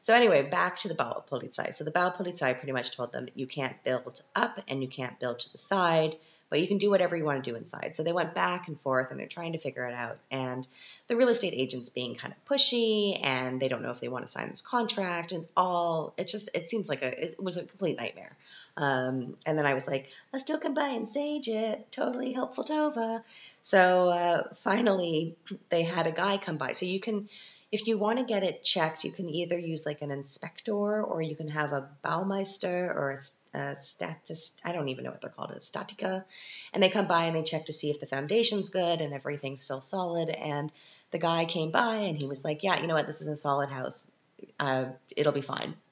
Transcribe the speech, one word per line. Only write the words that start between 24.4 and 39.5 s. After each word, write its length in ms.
finally 800
they 140
had 240
a 60
guy 260
come 180
by. 160
So 140
you 140
can, 280
if 140
you 120
wanna 260
get 180
it 220
checked, 400
you 80
can 160
either 280
use, 300
like, 160
an 80
inspector, 920
or 180
you 140
can 120
have 240
a 160
Baumeister 920
or 160
a 40
s-, 240
a 220
statist-, 880
I 80
don't 160
even 160
know 60
what 100
they're 100
called, 220
a 80
statica. 640
And 100
they 60
come 180
by 200
and 100
they 80
check 220
to 60
see 180
if 100
the 60
foundation's 640
good 300
and 140
everything's 480